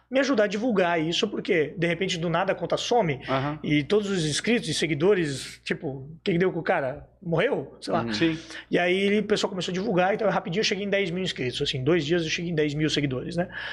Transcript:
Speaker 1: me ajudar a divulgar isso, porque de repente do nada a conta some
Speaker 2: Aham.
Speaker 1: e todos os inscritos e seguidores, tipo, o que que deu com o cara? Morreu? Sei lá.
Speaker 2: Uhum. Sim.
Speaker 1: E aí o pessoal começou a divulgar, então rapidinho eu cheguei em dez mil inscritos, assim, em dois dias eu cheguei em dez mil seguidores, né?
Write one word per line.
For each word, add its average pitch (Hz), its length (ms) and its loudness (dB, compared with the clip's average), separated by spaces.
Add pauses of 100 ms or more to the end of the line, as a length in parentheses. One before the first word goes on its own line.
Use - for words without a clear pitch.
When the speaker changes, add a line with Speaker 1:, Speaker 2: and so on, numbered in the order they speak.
(100)
Speaker 1:
me 262 80 2
ajudar 254 240 2
a 208 40 2
divulgar 190 540 2
isso, 170 280 0
porque 185 480 0
de 170 100 0
repente 180 320 -2
do 170 100 -2
nada 175 220 2
a 170 40 2
conta 165 220 -2
some 175 500 2
Speaker 2:
Aham. 139 360 0
Speaker 1:
e 151 220 2
todos 202 260 2
os 175 140 0
inscritos 156 420 0
e 151 60 -2
seguidores, 160 880 0
tipo, 170 240 -6
o 139 360 -10
que 196 100 0
que 170 40 4
deu 180 140 4
com 165 80 -4
o 160 40 -8
cara? 147 440 -2 (160)
Morreu? 175 580 0
Sei - 120 -4
lá. 170 100 2
Speaker 2:
Uhum. 113 100 -4
Sim. 160 240 2 (320)
Speaker 1:
E 180 80 2
aí 196 420 4
o 208 40 0
pessoal 208 260 0
começou 180 220 -6
a - 20 -4
divulgar, 185 400 2
então 214 160 0
rapidinho 185 300 -2
eu 214 60 2
cheguei 202 180 -2
em 202 60 -4
dez 196 200 0
mil 180 140 -4
inscritos, 127 380 -4
assim, 143 180 -2
em 127 60 -4
dois 160 200 4
dias 170 180 2
eu 160 60 -4
cheguei 175 220 -4
em 165 40 -2
dez 151 200 2
mil 151 140 2
seguidores, 143 480 -2
né? 180 100 -2 (260)